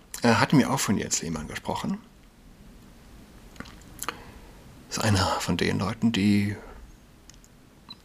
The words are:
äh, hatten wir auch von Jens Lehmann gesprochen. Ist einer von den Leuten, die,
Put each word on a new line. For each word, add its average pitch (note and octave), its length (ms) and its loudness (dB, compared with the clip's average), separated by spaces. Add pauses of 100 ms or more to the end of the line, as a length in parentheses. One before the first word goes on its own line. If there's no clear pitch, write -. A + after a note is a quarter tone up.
(240)
äh, A#2+ 100 6
hatten C3+ 260 4
wir B2 120 2
auch C3+ 100 0
von G2 160 0
Jens - 240 -4
Lehmann D#2 260 -8
gesprochen. - 520 -6 (3000)
Ist - 100 -6
einer F#2+ 400 2
von F2+ 180 -2
den F2+ 220 0
Leuten, G#2+ 320 0
die, G2+ 440 4 (1500)